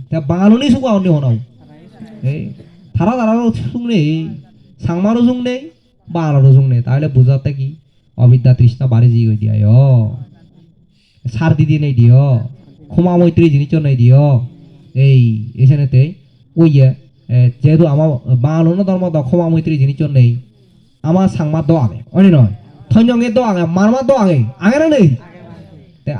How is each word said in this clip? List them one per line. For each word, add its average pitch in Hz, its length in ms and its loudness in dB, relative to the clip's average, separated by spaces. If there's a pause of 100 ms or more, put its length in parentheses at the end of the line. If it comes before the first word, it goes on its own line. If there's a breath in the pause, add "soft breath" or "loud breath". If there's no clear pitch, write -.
তা 160 140 -8
বাঙালি 196 500 0
সুখ 254 140 0
হওয়া 214 180 0
নেই 180 140 0
হনাও। 127 200 -2 (880)
এই, 143 180 -6 (520)
তারা 196 240 -2
তারারও 233 320 -2 (100)
সুখ - 240 -8
নেই, 226 260 -2 (720)
সাংমারও 202 460 -2
সুখ 247 120 -2 (100)
নেই, 247 120 -8 (480)
বাঙালিরও 147 440 0
সুখ 135 140 4
নেই। 123 160 0
তাহলে 143 260 -4
বুঝাতে 135 440 0
কি? 135 160 -8 (500)
অবিদ্যা 123 360 2
তৃষ্ণা 127 320 0
বাড়ি 120 240 2
জি 117 160 0
হয়ে 107 160 -2
দিয়া, 107 120 -2 (1700)
সার 160 320 -2
দিদি 156 220 0
নেই 147 160 -2
দিও, 120 300 4 (640)
ক্ষমা 180 280 0
মৈত্রী 170 340 2
জিনিস 143 200 -2 (120)
নেই 139 140 0
দিও। 127 300 4 (680)
এই, 135 260 4 (380)
এখানেতে 135 420 2 (560)
ওই 165 140 4
ইয়ে 135 180 4 (460)
এ, 123 40 2 (240)
যেহেতু 156 220 4 (100)
আমার 156 140 0 (360)
বাঙাল 160 260 0
অন্য 185 180 -2
ধর্ম 185 160 -2 (100)
তো 156 140 0
ক্ষমা 175 240 0
মৈত্রী 160 300 -2
জিনিস 139 160 -2 (200)
নেই, 120 120 4 (800)
আমার 185 280 2
সাংমা 156 320 -4
তো 165 60 2 (100)
আগে, 104 140 -6 (180)
অনে 190 200 4
নয়, 110 160 2 (400)
থঞ্জঙ্গে 240 440 2
তো 254 140 2
আগে, 175 140 -2 (120)
মারমা 214 320 0
তো 277 60 2 (100)
আগে, 175 140 2 (280)
আগে 254 160 2
না 320 120 2
নেই? 226 120 4 (960)
তে - 160 -8